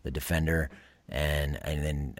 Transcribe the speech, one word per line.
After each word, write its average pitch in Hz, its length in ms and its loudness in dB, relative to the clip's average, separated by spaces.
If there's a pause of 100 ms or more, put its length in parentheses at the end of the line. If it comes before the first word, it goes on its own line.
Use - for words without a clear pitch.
the - 60 -4
defender, 80 600 2 (380)
and, 73 540 0
and 73 220 0
then, 71 360 -2